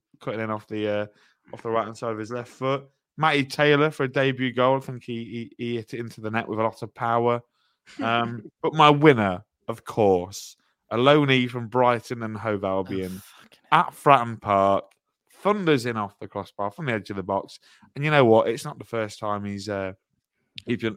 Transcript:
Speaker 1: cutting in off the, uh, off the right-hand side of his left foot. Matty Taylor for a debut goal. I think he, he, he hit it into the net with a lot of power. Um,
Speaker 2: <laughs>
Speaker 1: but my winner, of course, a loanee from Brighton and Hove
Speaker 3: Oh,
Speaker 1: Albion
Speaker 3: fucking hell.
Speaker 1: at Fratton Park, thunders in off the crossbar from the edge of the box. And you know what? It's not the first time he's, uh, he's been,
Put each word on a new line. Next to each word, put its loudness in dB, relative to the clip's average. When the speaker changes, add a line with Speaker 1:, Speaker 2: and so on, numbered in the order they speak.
Speaker 1:
cutting -8
in -6
off -8
the, -4
uh, -2
off -16
the -8
right-hand -2
side -6
of -8
his -10
left -10
foot. -6
Matty 2
Taylor 2
for -4
a -2
debut -2
goal. 2
I -8
think -12
he, -10
he, -8
he -4
hit -10
it -8
into -14
the -6
net -2
with -4
a 0
lot -4
of -12
power. 0
Um, -2
Speaker 2:
<laughs> -16
Speaker 1:
but -2
my 6
winner, 4
of -10
course, 0
a -4
loanee 4
from -8
Brighton 0
and -8
Hove -4
Speaker 3:
Oh, -2
Speaker 1:
Albion -4
Speaker 3:
fucking -20
hell. 4
Speaker 1:
at -12
Fratton 2
Park, 4
thunders 2
in -4
off -8
the -14
crossbar -8
from -12
the -2
edge -6
of -10
the -4
box. -4
And -8
you 0
know 6
what? 6
It's -4
not -12
the -18
first -6
time -6
he's, -10
uh, -6
he's -4
been, -4